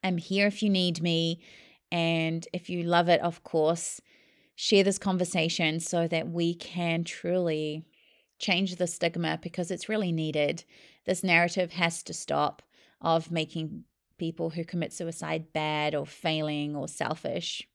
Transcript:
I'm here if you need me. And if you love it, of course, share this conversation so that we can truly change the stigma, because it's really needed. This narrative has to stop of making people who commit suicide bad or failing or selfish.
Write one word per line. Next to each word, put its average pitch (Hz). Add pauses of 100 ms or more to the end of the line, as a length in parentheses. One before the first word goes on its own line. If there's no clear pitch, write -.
I'm 185
here 190
if 202
you 208
need 180
me. 165 (500)
And 165
if -
you 175
love 170
it, 170
of 170
course, 165 (560)
share 196
this 196
conversation 165
so 170
that 165
we 170
can 170
truly 160 (560)
change 185
the 180
stigma, 165
because 170
it's 185
really 214
needed. 151 (420)
This -
narrative 175
has 170
to -
stop - (360)
of 165
making 160 (340)
people 165
who 165
commit 170
suicide 160
bad 151
or 147
failing 151
or 143
selfish. -